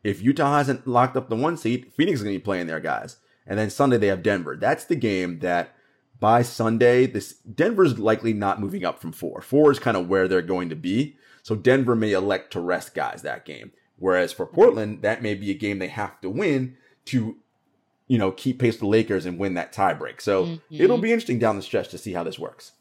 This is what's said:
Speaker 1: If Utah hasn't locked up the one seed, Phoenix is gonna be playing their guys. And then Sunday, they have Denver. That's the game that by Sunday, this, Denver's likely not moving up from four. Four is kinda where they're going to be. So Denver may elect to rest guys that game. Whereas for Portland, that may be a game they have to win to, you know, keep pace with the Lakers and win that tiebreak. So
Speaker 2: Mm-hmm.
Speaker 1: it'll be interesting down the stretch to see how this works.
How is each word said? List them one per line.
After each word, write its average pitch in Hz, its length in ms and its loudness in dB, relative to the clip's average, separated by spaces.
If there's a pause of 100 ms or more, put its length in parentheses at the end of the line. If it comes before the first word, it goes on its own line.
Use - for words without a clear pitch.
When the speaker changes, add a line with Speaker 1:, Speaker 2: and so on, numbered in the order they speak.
Speaker 1:
If 98 180 -2
Utah 143 360 2
hasn't 135 300 -2
locked 127 300 2
up 131 120 -4
the 113 60 -2
one 160 220 0
seed, 123 400 -4
Phoenix 156 220 2
is 104 40 -6
gonna 101 140 -4
be - 20 -6
playing 90 280 -4
their 80 120 -6
guys. 73 380 -6 (280)
And 101 140 -4
then 107 100 0
Sunday, 131 280 2
they 101 100 2
have 92 160 0
Denver. 87 320 -2
That's 117 300 -2
the 175 100 -2
game 92 440 -2
that 87 360 -2 (440)
by 113 220 4
Sunday, 120 640 2
this, 104 280 -6
Denver's 160 680 0
likely 110 340 2
not 101 280 -2
moving 95 240 -6
up 82 140 -4
from 82 120 -10
four. - 300 -10
Four 147 300 6
is - 80 0
kinda 104 200 0
where 92 300 2
they're 92 120 4
going 90 280 -2
to 78 60 -8
be. 101 420 -2 (260)
So 107 120 -4
Denver 123 400 4
may 107 180 2
elect 95 400 0
to 95 60 -6
rest 90 360 -4
guys 57 260 -6
that 69 240 -10
game. 58 260 -16 (260)
Whereas 90 360 2
for 87 140 -6
Portland, 110 560 4
that 110 180 0
may 107 140 -2
be 98 160 -6
a 95 40 -2
game 104 220 -4
they 92 120 -6
have 104 320 -8
to 92 80 -8
win 131 460 -2 (300)
to, 117 320 -2 (680)
you 123 100 2
know, 95 140 0
keep 131 280 -6
pace 120 160 2
with - 60 -20
the 104 60 -2
Lakers 104 400 2
and 87 100 -8
win 98 160 -4
that 85 200 -6
tiebreak. 78 480 -2
So 98 240 2
Speaker 2:
Mm-hmm. 165 360 -12
Speaker 1:
it'll 226 160 4
be 226 140 0
interesting 226 280 -2
down 110 160 0
the 95 60 -8
stretch - 280 -4
to 87 100 -16
see 98 140 -10
how 87 100 -4
this - 160 -8
works. - 420 -14